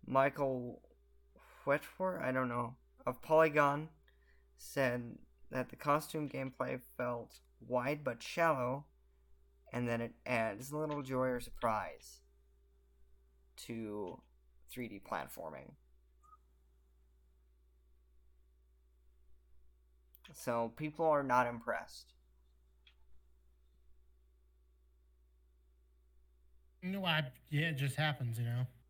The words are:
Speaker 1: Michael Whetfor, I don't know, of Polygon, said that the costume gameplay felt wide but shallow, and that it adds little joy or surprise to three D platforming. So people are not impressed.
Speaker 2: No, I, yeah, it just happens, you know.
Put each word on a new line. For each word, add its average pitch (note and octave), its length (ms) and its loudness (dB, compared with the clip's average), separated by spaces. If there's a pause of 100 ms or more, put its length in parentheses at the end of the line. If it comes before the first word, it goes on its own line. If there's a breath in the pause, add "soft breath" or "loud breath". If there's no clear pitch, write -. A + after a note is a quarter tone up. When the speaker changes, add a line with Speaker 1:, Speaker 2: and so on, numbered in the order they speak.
Speaker 1:
Michael C3 760 2 (800)
Whetfor, F3+ 560 0
I C3 120 0
don't B2+ 160 2
know, A#2+ 260 -2 (320)
of B2+ 160 -4
Polygon, D3+ 640 6 (680 soft breath)
said B2 600 0 (360)
that B2+ 160 -2
the - 80 -14
costume D3+ 520 0
gameplay C3 520 -4 (160)
felt A#2+ 420 -4 (220)
wide B2 420 0
but A#2+ 180 -2
shallow, C#3+ 680 2 (840)
and A#2+ 160 0
that A#2 120 0
it A#2 140 -6 (120)
adds A#2 460 0
little D3 300 -2
joy C3 260 0
or B2 120 0
surprise G#2+ 800 -2 (1400)
to G#2+ 640 -6 (480)
three A#2+ 200 -8
D G2 100 -12
platforming. D#2 760 -8 (4000)
So A#2 420 -2
people D#3 300 -2
are D3 160 6
not B2 240 6
impressed. - 680 -6 (4000)
Speaker 2:
No, F#3+ 240 -2
I, D#3 260 2 (160)
yeah, D#3 220 2
it C#3 80 -2
just C3+ 180 0
happens, C3 420 0
you A#2+ 60 0
know. A#2+ 220 0 (240)